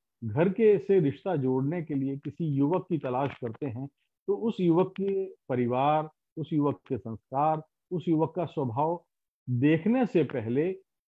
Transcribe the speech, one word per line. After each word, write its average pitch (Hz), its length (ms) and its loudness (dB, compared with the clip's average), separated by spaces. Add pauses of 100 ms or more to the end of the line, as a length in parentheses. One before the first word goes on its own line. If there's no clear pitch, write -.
(240)
घर 123 240 2
के 208 300 6
से 196 220 2
रिश्ता 160 360 0
जोड़ने 135 460 0
के 156 120 -6
लिए 139 220 -2
किसी 143 280 -8
युवक 151 440 0
की 170 100 0
तलाश 131 420 -2
करते 120 260 -8
हैं, 131 200 -8 (400)
तो 196 80 0
उस 214 260 -4
युवक 180 400 4
के 190 340 -4 (140)
परिवार, 135 600 0 (260)
उस 160 160 -8
युवक 147 360 0
के 131 100 -4
संस्कार, 143 640 -4 (280)
उस 170 180 -6
युवक 160 280 2
का 180 80 -2
स्वभाव 151 600 -4 (460)
देखने 160 560 2
से 170 180 2
पहले 127 540 -2 (300)